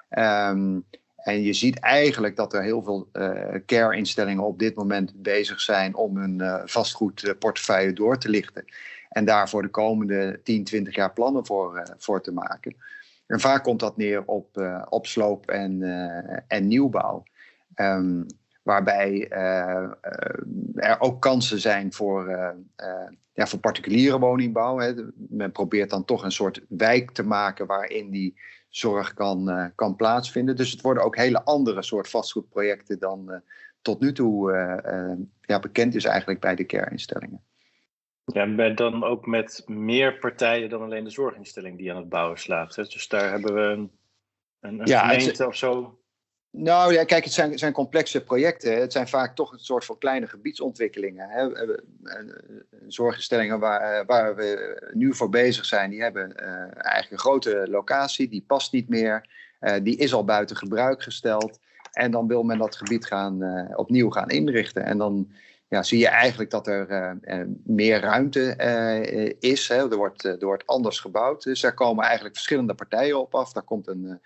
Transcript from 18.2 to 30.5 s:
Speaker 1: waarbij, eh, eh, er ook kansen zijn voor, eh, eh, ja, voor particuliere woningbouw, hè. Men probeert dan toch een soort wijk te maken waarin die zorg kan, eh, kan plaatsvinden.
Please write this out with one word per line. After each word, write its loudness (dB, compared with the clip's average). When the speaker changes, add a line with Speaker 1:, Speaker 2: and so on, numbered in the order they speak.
Speaker 1:
waarbij, 2
eh, -2
eh, -8
er 2
ook 2
kansen 4
zijn 0
voor, -2
eh, -2
eh, -10
ja, 0
voor -8
particuliere 2
woningbouw, 2
hè. 0
Men -6
probeert 0
dan -2
toch 0
een -4
soort -2
wijk 2
te -6
maken 0
waarin -4
die -4
zorg -2
kan, 0
eh, 0
kan 0
plaatsvinden. 2